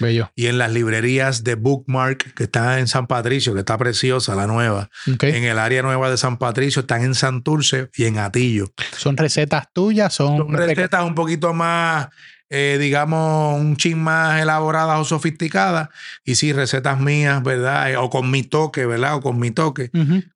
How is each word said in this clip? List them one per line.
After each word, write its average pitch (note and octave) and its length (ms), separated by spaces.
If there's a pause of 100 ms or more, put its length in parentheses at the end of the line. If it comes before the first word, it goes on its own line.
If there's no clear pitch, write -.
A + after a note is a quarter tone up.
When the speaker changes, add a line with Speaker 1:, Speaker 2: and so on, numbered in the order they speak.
Speaker 1:
Bello. A#2 360
Speaker 2:
y A#2+ 120
en B2 100
las A#2 120
librerías A#2+ 720
de A#2+ 120
Bookmark, C3 800
que - 100
está A#2+ 340
en B2+ 100
San B2 180
Patricio, B2 480
que G2 60
está A2 180
preciosa, B2 560
la G2 120
nueva. A2 440 (240)
Speaker 1:
Ok. A2+ 100
Speaker 2:
En A#2+ 200
el A2+ 140
área A#2+ 220
nueva C3 300
de B2 80
San B2 180
Patricio, C3 440
están A#2+ 240
en C3 100
Santurce C3 840
y A#2+ 80
en A2 140
Atillo. G#2+ 480 (320)
Speaker 1:
¿Son C#3 180
recetas D3+ 560
tuyas? G#3 400
Son D3 240
Speaker 2:
Son D3 160
recetas F3 540
un E3+ 80
poquito E3 400
más, E3 540 (400)
eh, C#3+ 320
digamos, D3+ 800
un D3+ 160
chin E3 220
más D#3+ 420
elaboradas D#3 600
o D3+ 40
sofisticadas. E3 840 (360)
Y B2 120
sí, D3+ 160
recetas C3+ 480
mías, C#3+ 420
¿verdad? C3 480
Eh, C3 60
o B2 120
con B2+ 220
mi C3+ 140
toque, D3+ 420
¿verdad? B2+ 300
O C3 40
con B2 200
mi A#2+ 100
toque. C#3 420
Speaker 1:
Ujú. E3+ 300 (140)